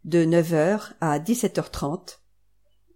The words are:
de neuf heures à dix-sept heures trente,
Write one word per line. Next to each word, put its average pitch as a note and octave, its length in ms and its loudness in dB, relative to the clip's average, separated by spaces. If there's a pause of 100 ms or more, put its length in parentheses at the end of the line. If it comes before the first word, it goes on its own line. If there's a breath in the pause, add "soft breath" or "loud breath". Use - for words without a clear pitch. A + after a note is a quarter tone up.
de E3+ 200 2
neuf E3 280 2
heures E3 480 0
à D3 180 0
dix-sept G3+ 400 -2
heures - 120 -6
trente, - 520 -8 (720)